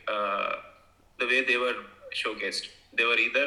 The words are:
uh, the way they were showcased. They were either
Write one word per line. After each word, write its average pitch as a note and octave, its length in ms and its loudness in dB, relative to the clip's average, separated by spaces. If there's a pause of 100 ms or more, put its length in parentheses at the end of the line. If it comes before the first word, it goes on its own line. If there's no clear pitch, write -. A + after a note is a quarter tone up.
uh, G2+ 440 -2 (680)
the B2 120 -2
way B2+ 80 4 (100)
they B2 80 4
were B2 200 0 (440)
showcased. - 460 -4 (300)
They A#2 120 4
were A#2 160 4
either B2+ 220 2